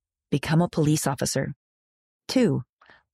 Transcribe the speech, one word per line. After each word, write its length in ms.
become 320
a 80
police 360
officer. 460
Two, 340